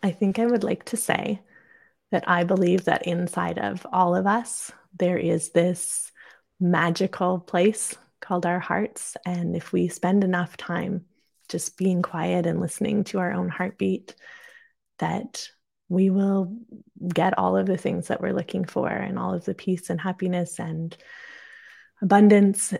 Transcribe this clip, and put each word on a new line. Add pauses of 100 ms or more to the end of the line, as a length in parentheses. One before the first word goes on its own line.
I
think
I
would
like
to
say (680)
that
I
believe
that
inside
of
all
of
us, (260)
there
is
this (500)
magical
place (260)
called
our
hearts.
And
if
we
spend
enough
time (440)
just
being
quiet
and
listening
to
our
own
heartbeat, (840)
that (400)
we
will (500)
get
all
of
the
things
that
we're
looking
for
and
all
of
the
peace
and
happiness
and (1080)
abundance